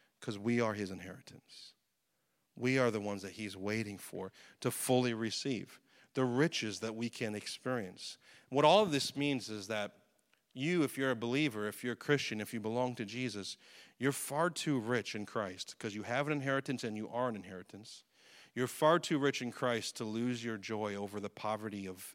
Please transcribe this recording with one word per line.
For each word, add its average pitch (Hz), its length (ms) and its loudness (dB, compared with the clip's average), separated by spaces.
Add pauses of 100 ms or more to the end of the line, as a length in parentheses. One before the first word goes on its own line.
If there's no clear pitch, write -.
(200)
'Cause 101 180 -6
we 120 220 2
are 110 140 2
his 101 160 -4
inheritance. - 800 -14 (800)
We 131 240 2
are 123 120 4
the 107 100 0
ones 101 220 -4
that 95 100 -10
he's 98 240 -8
waiting 104 400 -2
for 92 340 -10 (300)
to 127 100 2
fully 127 440 4
receive 113 640 -4 (340)
the 131 100 4
riches 120 540 2
that 110 160 -4
we 117 160 -2
can 107 240 -2
experience. 104 840 -6 (300)
What 139 160 4
all 190 200 10
of 175 80 2
this - 240 2
means 135 340 0
is 104 160 -6
that 104 320 -4 (540)
you, 156 320 2
if - 120 -2
you're 135 140 2
a 123 60 2
believer, 117 500 0
if 104 160 -6
you're 123 120 -2
a - 20 -6
Christian, 135 440 2
if 104 140 -6
you 113 60 -4
belong 120 340 0
to 120 100 -6
Jesus, 104 520 -6 (420)
you're 135 140 4
far 151 360 0
too 151 300 0
rich 113 380 0
in 104 100 -4
Christ 95 500 -4
'cause 104 200 -6
you 104 80 -6
have 131 240 0
an 156 40 0
inheritance 135 520 -2
and 107 120 -4
you 107 120 -6
are 123 200 -2
an 113 60 -4
inheritance. 95 680 -14 (500)
You're 123 140 0
far 160 320 6
too 165 180 0
rich 135 240 2
in 123 80 -4
Christ 117 460 0
to 120 80 -4
lose 117 400 0
your 113 120 -4
joy 104 380 -4
over 101 240 -6
the 101 100 -4
poverty 104 580 -4
of 92 280 -12